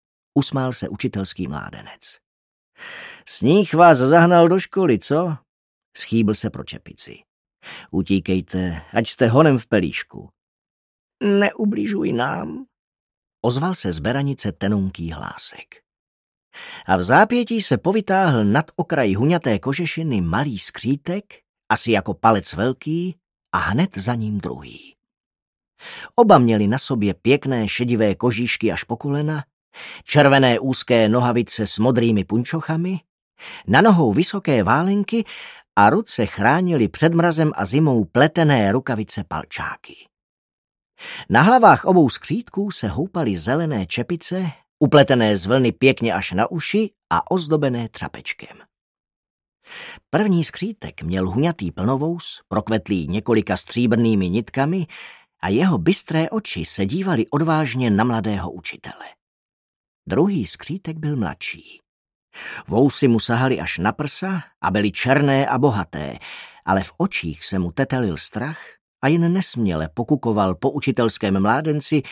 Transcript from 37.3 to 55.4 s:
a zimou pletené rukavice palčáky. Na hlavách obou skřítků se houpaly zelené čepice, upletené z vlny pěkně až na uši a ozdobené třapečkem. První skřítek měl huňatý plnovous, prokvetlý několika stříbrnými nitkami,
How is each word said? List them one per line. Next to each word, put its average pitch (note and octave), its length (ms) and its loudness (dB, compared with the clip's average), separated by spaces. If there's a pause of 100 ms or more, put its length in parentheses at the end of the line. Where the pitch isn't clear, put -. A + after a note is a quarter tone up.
a G2 100 -4
zimou B2 400 2
pletené C#3 640 2
rukavice - 520 -4
palčáky. - 840 -12 (1200)
Na A2+ 120 4
hlavách G#3 440 6
obou F3 240 6
skřítků G3+ 640 -6
se - 160 -4
houpaly A#2+ 500 -4
zelené B2 480 -2
čepice, E3+ 640 -6 (280)
upletené C3 580 6
z F2 80 -4
vlny A#2+ 260 2
pěkně A#2 420 2
až F#2+ 180 -4
na G2 200 -2
uši G3 380 -2 (200)
a - 220 -2
ozdobené D3 580 -2
třapečkem. - 680 -14 (1500)
První F3+ 340 2
skřítek - 600 -10
měl F#2 260 -2
huňatý A#2 420 -2
plnovous, C3+ 760 -4
prokvetlý G2+ 600 -4
několika G#2 500 -2
stříbrnými A2+ 720 0
nitkami, C#3 580 -2 (540)